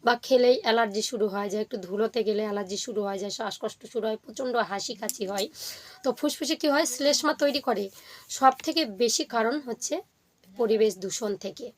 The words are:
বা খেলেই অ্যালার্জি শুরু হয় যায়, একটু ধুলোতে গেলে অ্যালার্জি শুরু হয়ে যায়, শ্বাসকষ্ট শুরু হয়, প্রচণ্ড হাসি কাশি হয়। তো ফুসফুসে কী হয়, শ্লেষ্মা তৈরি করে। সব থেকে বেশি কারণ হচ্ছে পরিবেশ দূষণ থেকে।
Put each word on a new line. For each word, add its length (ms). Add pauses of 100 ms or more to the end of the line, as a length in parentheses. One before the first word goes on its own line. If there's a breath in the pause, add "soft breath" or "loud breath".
বা 120
খেলেই 460
অ্যালার্জি 400
শুরু 260
হয় 220
যায়, 120
একটু 160
ধুলোতে 460
গেলে 200
অ্যালার্জি 340
শুরু 260
হয়ে 160
যায়, 120
শ্বাসকষ্ট 540
শুরু 220
হয়, 100
প্রচণ্ড 380
হাসি 380
কাশি 320
হয়। 220 (560 loud breath)
তো 100
ফুসফুসে 420
কী 140
হয়, 160
শ্লেষ্মা 480
তৈরি 260
করে। 300 (400 loud breath)
সব 240 (100)
থেকে 220
বেশি 380
কারণ 420
হচ্ছে 360 (560)
পরিবেশ 400
দূষণ 380
থেকে। 420